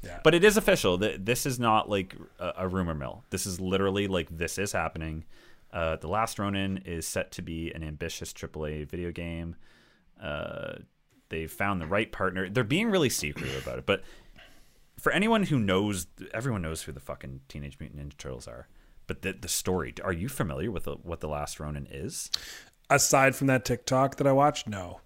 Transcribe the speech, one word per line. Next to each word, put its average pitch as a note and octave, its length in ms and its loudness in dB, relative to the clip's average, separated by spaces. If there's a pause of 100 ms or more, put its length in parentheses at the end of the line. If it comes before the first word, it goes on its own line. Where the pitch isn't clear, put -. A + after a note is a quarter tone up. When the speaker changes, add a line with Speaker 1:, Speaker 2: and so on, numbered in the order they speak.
Speaker 1:
Yeah. - 180 -10
Speaker 2:
But D#3+ 120 8
it F3 100 6
is G#3 120 8
official. D#3 420 4
Th-, F#2+ 220 0
this A#2 260 0
is B2+ 120 -2
not, A2 300 4
like, G2 260 0 (240)
a, F2+ 200 -4
a F#2 100 -2
rumor F2+ 260 0
mill. C2+ 360 -8
This F#2+ 160 -2
is F#2 140 -4
literally, F#2+ 460 2
like, F2+ 300 0
this E2 220 -4
is G2+ 140 -2
happening. D#2+ 520 -4 (480)
Uh, D#2+ 240 0
The D#2 120 -10
Last G#2+ 300 0
Ronin G2 460 -2
is E2+ 240 -6
set - 240 -4
to F#2 100 -10
be E2 300 -6
an D#2+ 100 -10
ambitious D#2+ 500 -8
triple D#2 340 -8
A D2+ 180 -4
video F2 260 -6
game. E2+ 460 -8 (680)
Uh, G1+ 520 -6 (560)
they've D#2+ 200 -6
found G2 300 -2
the D#2+ 60 -4
right G2+ 260 0
partner. F#2 380 -2
They're A#2 140 2
being F3+ 260 2
really F3 180 4
secretive C2+ 540 -4
about B1 160 -6
it. C2 80 -8
But G2 160 2 (960)
for - 140 2
anyone G#3 320 4
who D3+ 140 2
knows, G2 480 2 (280)
everyone A#2 280 -2
knows D#2+ 200 -4
who D#2 100 -10
the C2+ 80 -12
fucking C2+ 480 -12
Teenage C#2+ 320 -12
Mutant D2 220 -12
Ninja C#2+ 160 -12
Turtles B1+ 280 -10
are. A#1 220 -16 (380)
But - 160 -8
the, F#2+ 100 -4
the - 160 -10
story, E2 460 -2 (100)
are F#2+ 80 0
you F2 160 -2
familiar D#2+ 420 -2
with E2+ 140 -4
the, C#2+ 120 -4
what E2 240 -8
The D#2 80 -6
Last D2 300 -4
Ronin D2+ 320 -6
is? - 400 -8 (580)
Speaker 1:
Aside C3+ 460 8
from C#3 140 2
that C3 160 6
TikTok C3 520 2
that C#3 100 4
I C3+ 60 8
watched, C#3+ 360 6
no. F#2 380 -8